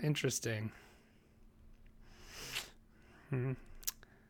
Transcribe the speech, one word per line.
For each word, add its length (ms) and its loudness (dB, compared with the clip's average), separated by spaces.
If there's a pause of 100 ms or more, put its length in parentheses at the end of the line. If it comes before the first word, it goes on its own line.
interesting. 680 4 (2500)
Hmm. 220 4 (760)